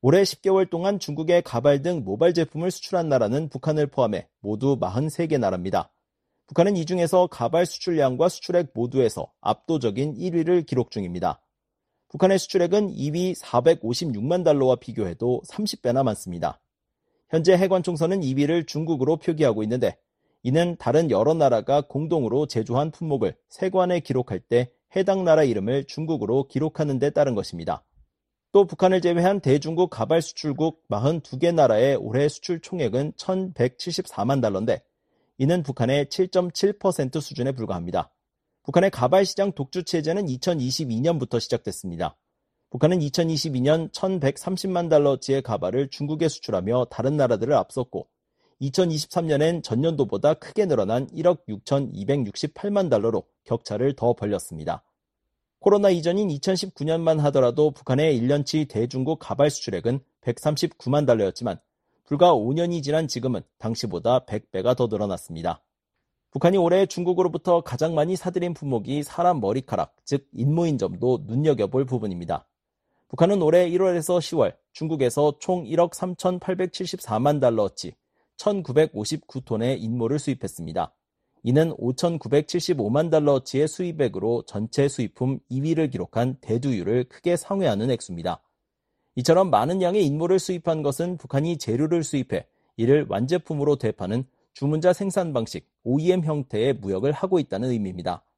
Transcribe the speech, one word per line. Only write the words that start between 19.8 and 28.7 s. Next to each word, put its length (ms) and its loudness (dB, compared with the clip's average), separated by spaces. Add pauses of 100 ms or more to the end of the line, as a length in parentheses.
이는 340 2
다른 340 2
여러 220 4
나라가 480 2
공동으로 640 -2
제조한 460 -2
품목을 440 -4 (140)
세관에 500 0
기록할 400 -4
때 320 0 (240)
해당 300 0
나라 180 6
이름을 440 0
중국으로 600 -2
기록하는 520 -2
데 100 2
따른 260 2
것입니다. 480 -6 (720)
또 100 8
북한을 380 2